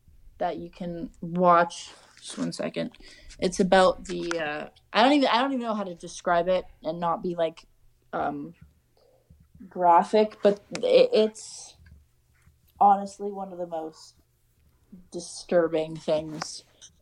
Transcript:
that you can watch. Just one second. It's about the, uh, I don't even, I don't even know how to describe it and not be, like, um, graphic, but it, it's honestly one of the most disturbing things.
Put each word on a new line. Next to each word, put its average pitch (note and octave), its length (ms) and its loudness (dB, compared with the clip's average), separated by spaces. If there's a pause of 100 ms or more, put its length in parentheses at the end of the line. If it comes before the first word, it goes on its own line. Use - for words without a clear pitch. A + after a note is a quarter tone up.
(380)
that E3+ 200 -4
you E3+ 120 -12
can E3+ 400 -10 (100)
watch. F3 720 2 (300)
Just - 180 -14
one - 140 -6
second. - 400 -8 (460)
It's F#3 220 -2
about F#3 460 4
the, E3+ 340 -6
uh, D3+ 280 -8 (240)
I G3+ 100 2
don't C#4 100 6
even, C#4+ 160 4
I A3 120 2
don't C#4 120 -2
even A#3+ 140 -4
know A3 80 -4
how G#3 100 -4
to F3+ 100 -10
describe F3 540 -2
it F#3 160 0 (180)
and E3+ 180 -8
not E3+ 220 -2
be, F3+ 120 -4
like, E3 300 -4 (480)
um, D3+ 420 -6 (1120)
graphic, F#3 760 4
but G3+ 180 2 (220)
it, - 300 6
it's - 640 -2 (1040)
honestly G3+ 500 2
one G3 220 -12
of F3 60 -12
the F3 80 -8
most D#3+ 480 -12 (960)
disturbing E3 840 -2
things. D#3 680 -6 (380)